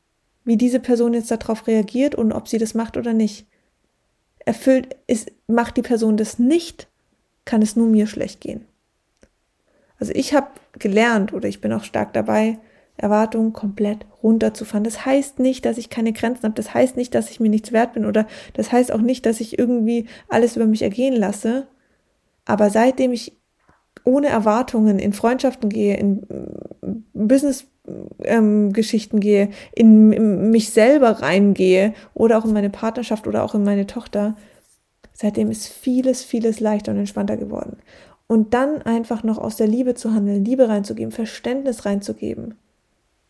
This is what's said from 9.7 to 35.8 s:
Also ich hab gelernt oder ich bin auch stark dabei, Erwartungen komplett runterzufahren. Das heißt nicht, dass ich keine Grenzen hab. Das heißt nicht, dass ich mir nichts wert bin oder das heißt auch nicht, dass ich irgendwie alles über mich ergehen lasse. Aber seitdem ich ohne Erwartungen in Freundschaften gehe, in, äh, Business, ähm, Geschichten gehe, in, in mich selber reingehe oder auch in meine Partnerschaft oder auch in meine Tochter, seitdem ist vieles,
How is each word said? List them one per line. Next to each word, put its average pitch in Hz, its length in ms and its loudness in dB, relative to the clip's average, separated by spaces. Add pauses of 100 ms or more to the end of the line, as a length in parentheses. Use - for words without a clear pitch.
Also - 160 -6
ich - 200 -2
hab 277 240 -2 (220)
gelernt 214 540 0
oder 202 120 -8
ich 202 140 -8
bin 220 140 -4
auch 214 100 -6
stark - 300 -6
dabei, 214 440 0 (380)
Erwartungen 220 560 0
komplett 208 540 -6 (160)
runterzufahren. 220 600 0
Das 220 220 -6
heißt 277 340 0
nicht, 262 280 0
dass 226 100 -2
ich 233 140 -12
keine 226 240 -2
Grenzen 233 300 -4
hab. 214 100 -2
Das 220 180 -8
heißt 254 240 2
nicht, 247 180 -4
dass 226 160 -2
ich - 80 -14
mir 220 120 2
nichts 214 200 -2
wert 240 220 0
bin 220 140 -4
oder 214 200 0 (280)
das - 180 -4
heißt 247 200 2
auch 214 100 0
nicht, 254 240 0
dass 226 140 0
ich 226 180 -6
irgendwie 233 480 0 (220)
alles 233 280 2
über 226 80 0
mich 220 160 2
ergehen 254 340 0
lasse. 226 520 -2 (800)
Aber 208 240 2
seitdem 254 420 2
ich - 240 -8 (680)
ohne 285 240 2
Erwartungen 214 720 2
in 202 140 0
Freundschaften 247 560 0
gehe, 202 300 0
in, 202 320 0
äh, - 160 -12 (640)
Business, 262 540 0 (540)
ähm, 214 520 2
Geschichten 220 480 0
gehe, 202 300 4 (240)
in, 220 380 10
in 208 380 2
mich 226 200 2
selber 233 500 6
reingehe 190 720 4 (220)
oder 226 240 4
auch 226 80 -2
in 220 80 0
meine 202 160 0
Partnerschaft 220 560 -6
oder 214 180 -2
auch - 100 -4
in 208 100 0
meine 202 220 0
Tochter, 214 500 -4 (760)
seitdem 214 380 -2
ist 220 180 -8
vieles, 254 560 -2